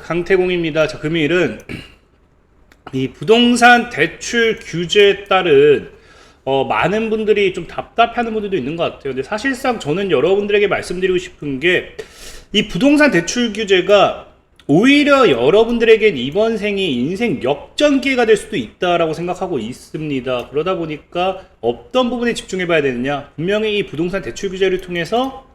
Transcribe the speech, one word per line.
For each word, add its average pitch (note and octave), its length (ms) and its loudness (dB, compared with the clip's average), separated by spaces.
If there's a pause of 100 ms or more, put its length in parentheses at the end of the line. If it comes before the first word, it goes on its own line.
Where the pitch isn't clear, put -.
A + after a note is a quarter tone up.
강태공입니다. E3+ 800 -2
자, - 120 -10
금요일은 D3+ 640 -2 (1300)
이 C3 140 -2
부동산 A#3+ 800 4
대출 A3+ 680 -2
규제에 G3 680 2
따른, D3 680 4 (540)
어, C3+ 200 0
많은 E3 460 -2
분들이 G#3 420 0
좀 E3+ 140 -10
답답해하는 A#3 680 -2
분들도 G#3 240 -4
있는 C#3 180 -4
것 E3+ 100 -2
같아요. C3+ 280 -6
근데 B2+ 100 -6
사실상 B3 560 -4
저는 F#3 320 -4
여러분들에게 G3+ 560 2
말씀드리고 F3+ 520 -2
싶은 C#3+ 420 -8
게 E3+ 340 0 (600)
이 G3+ 140 0
부동산 C#4+ 420 4
대출 G#3 420 -2
규제가 F#3+ 800 2 (340)
오히려 C4+ 600 4
여러분들에겐 G#3+ 880 4
이번 G3+ 400 -2
생이 G3 380 -2
인생 F3 480 -2
역전 C#4 580 0
기회가 B3+ 240 0
될 A3 140 4
수도 - 180 -8
있다라고 E3+ 560 -2
생각하고 F3 460 -6
있습니다. B2+ 920 -6
그러다 E3 280 -2
보니까 F3 680 -6 (180)
어떤 E3+ 480 -2
부분에 A#3+ 240 -2
집중해봐야 F3 480 -2
되느냐? C3+ 560 -4
분명히 G#3 400 -2
이 G3+ 80 -2
부동산 F3+ 380 -6
대출 F#3+ 260 -8
규제를 F#3 320 -2
통해서 G#3+ 760 -4